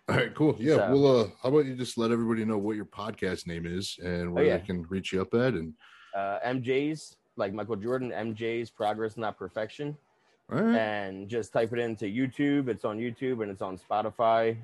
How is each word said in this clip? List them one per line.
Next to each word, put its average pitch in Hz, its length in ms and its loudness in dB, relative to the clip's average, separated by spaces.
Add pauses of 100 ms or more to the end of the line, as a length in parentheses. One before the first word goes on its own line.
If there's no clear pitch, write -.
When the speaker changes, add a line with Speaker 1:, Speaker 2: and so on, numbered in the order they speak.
Speaker 1:
All - 80 2
right, 117 180 0
cool. 151 240 2
Yeah, 143 180 4
Speaker 2:
So 101 160 4
Speaker 1:
well, 139 280 8
uh, 104 80 2 (140)
how 120 60 0
about 147 180 6
you 131 80 -6
just 123 240 -6
let 113 120 2
everybody 113 340 2
know 107 140 0
what 107 180 0
your 104 100 -6
podcast 98 600 -6
name 85 200 -6
is 92 360 -4
and 87 280 -2
Speaker 2:
Oh, - 40 -4
Speaker 1:
where 98 100 4
Speaker 2:
yeah. 123 140 4
Speaker 1:
they 90 60 -8
can 90 200 -2
reach 92 280 -4
you 92 100 2
up 95 120 -2
at? 123 200 4
And 82 200 -4 (400)
Speaker 2:
Uh, 98 280 -2
M 127 200 -2
J's, 143 540 -2 (200)
like 101 160 -2
Michael 107 240 -4
Jordan, 123 360 -2
M 110 220 -4
J's 113 360 -4
Progress 107 460 -2
Not 110 220 -4
Perfection. 110 580 -6 (520)
Speaker 1:
All 143 140 0
right. 226 140 4
Speaker 2:
And 101 520 -2
just 110 240 -4
type 117 200 2
it 120 80 0
into 113 260 -2
YouTube. 135 600 0
It's 107 160 -2
on 107 140 -2
YouTube 120 440 -4
and 101 80 -4
it's 98 120 -10
on 95 140 -6
Spotify. 113 880 2